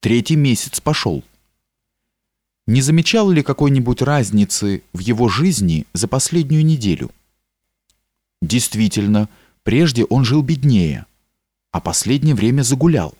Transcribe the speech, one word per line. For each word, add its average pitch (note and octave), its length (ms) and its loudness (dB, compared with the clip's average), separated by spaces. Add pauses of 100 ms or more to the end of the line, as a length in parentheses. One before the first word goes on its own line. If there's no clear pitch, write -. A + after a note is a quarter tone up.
«Третий A#2 340 0
месяц C#3 460 0
пошёл». F#2 420 -4 (1400)
«Не A2+ 140 2
замечал E3+ 500 2
ли D#3 140 2
какой-нибудь C3+ 580 0
разницы G#2 800 0 (100)
в F2+ 60 -10
его A2+ 300 0
жизни G2+ 640 0
за G3 160 -4
последнюю D#3 560 0
неделю?» G2+ 480 -2 (1300)
Действительно, G#2 880 0 (340)
прежде A#2+ 420 0
он C3 200 0
жил C#3 180 2
беднее, B2 640 0 (640)
а - 80 -6
последнее C#3 540 0
время A#2+ 280 0
загулял. C3 580 0